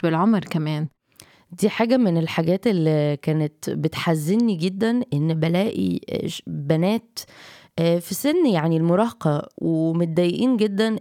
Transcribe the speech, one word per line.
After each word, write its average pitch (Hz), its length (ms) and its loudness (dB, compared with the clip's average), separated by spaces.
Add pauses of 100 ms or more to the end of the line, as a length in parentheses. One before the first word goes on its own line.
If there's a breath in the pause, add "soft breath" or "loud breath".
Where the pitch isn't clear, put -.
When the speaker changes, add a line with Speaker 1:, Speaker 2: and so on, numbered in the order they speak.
Speaker 1:
بالعمر 170 360 2
كمان. 156 480 -4 (640 soft breath)
Speaker 2:
دي 185 180 0
حاجة 233 280 2
من 190 200 2
الحاجات 165 500 0
اللي 156 540 2
كانت 156 480 -2
بتحزني 170 880 0
جدا، 196 460 -2 (120)
إن 156 200 0
بلاقي، 175 640 -2 (100)
آه، - 180 -4
ش-، - 200 -10
بنات، 160 720 -2 (600 loud breath)
آه، 170 200 2
في - 160 -10
سن 320 300 2
يعني 165 320 2
المراهقة 170 680 0 (100)
ومتضايقين 170 1000 0
جدا 214 440 0